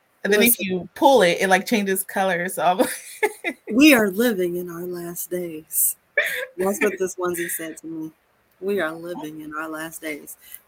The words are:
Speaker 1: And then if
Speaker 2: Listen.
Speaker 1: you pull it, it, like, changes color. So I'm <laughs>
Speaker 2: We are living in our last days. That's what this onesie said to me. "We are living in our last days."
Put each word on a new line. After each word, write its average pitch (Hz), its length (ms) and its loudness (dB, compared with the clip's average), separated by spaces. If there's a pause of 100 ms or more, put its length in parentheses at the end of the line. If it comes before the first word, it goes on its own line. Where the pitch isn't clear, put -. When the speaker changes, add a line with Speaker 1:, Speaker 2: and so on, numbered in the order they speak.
(240)
Speaker 1:
And 196 80 2
then 208 80 6
if 233 180 6
Speaker 2:
Listen. 202 80 -6
Speaker 1:
you 180 280 -4
pull 269 280 8
it, 170 180 4
it, 190 80 2
like, 190 180 4
changes 196 380 0
color. 185 440 -2
So 165 140 -6
I'm - 960 -2
<laughs> - 140 -12
Speaker 2:
We 285 220 8
are 214 160 4
living 185 460 0
in 180 120 -6
our 170 140 -10
last 175 480 -10
days. 170 680 -4 (600)
That's 349 240 -2
what 208 180 0
this 185 180 -4
onesie 175 340 -4
said 160 280 -10
to - 80 -18
me. 160 260 -10 (480)
"We 196 200 -2
are 160 120 -2
living 160 480 -10
in 151 140 -14
our 160 140 -6
last 160 340 -10
days." 151 340 -12 (320)